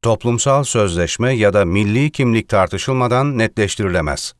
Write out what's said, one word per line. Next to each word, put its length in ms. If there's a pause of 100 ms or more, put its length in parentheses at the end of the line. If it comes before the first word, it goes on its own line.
Toplumsal 600
sözleşme 680
ya 180
da 120
milli 460
kimlik 380
tartışılmadan 880
netleştirilemez. 1000